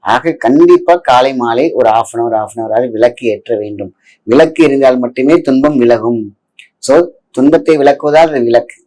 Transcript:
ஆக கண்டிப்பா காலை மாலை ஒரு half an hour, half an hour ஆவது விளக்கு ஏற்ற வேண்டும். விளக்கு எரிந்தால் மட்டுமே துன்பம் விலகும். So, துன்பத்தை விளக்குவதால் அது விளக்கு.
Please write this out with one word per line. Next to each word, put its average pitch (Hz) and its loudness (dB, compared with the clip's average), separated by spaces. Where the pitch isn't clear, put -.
ஆக 131 -2
கண்டிப்பா 170 4
காலை 131 2
மாலை 120 -2
ஒரு 113 0
half 113 0
an 117 -8
hour, 117 -4
half 107 -6
an 113 -10
hour 107 -8
ஆவது 123 -2
விளக்கு 120 -2
ஏற்ற 104 -6
வேண்டும். 104 -10
விளக்கு 156 2
எரிந்தால் 135 2
மட்டுமே 131 0
துன்பம் 139 0
விலகும். 120 0
So, - 0
துன்பத்தை 151 2
விளக்குவதால் 147 2
அது 127 -2
விளக்கு. 117 -2